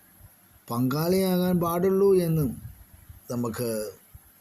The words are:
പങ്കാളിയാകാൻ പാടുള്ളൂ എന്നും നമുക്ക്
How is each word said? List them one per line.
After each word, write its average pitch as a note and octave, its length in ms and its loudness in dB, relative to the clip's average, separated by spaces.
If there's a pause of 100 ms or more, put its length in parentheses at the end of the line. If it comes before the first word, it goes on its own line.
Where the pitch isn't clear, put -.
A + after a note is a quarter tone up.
(680)
പങ്കാളിയാകാൻ F3+ 920 0
പാടുള്ളൂ F#3+ 560 2
എന്നും D#3+ 340 2 (800)
നമുക്ക് A#2+ 400 -4 (720)